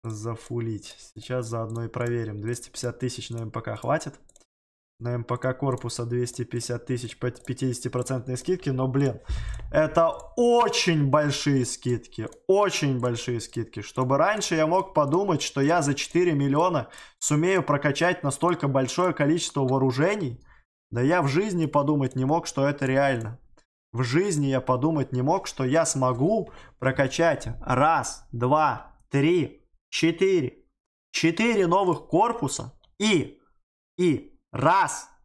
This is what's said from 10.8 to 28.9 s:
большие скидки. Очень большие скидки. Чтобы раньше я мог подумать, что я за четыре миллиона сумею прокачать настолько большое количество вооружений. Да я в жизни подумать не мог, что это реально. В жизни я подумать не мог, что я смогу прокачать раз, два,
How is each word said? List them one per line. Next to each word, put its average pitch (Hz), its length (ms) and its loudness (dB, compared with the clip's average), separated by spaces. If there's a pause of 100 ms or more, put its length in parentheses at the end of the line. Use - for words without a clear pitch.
большие 143 560 2
скидки. - 640 -6 (180)
Очень 185 520 2
большие 120 420 -2
скидки. 110 420 -10
Чтобы 127 340 -2
раньше 190 380 2
я 156 120 4
мог 185 280 0
подумать, 160 480 2
что - 180 -4
я 156 220 4
за 139 100 0
четыре 170 400 0
миллиона 143 560 2 (300)
сумею 165 440 2
прокачать 147 600 0
настолько 160 460 0
большое 139 440 2
количество 151 560 0
вооружений. 135 720 0 (500)
Да 117 120 -2
я 165 180 4
в 147 80 0
жизни 175 380 0
подумать 143 500 0
не 127 80 0
мог, 160 220 0
что 139 200 0
это 143 200 -2
реально. 131 520 0 (540)
В 120 100 -2
жизни 147 440 0
я 131 160 0
подумать 131 500 0
не 123 80 -2
мог, 165 260 0
что - 180 -6
я 151 200 2
смогу 139 680 0 (260)
прокачать 139 720 0 (120)
раз, 156 720 0
два, 131 600 0 (160)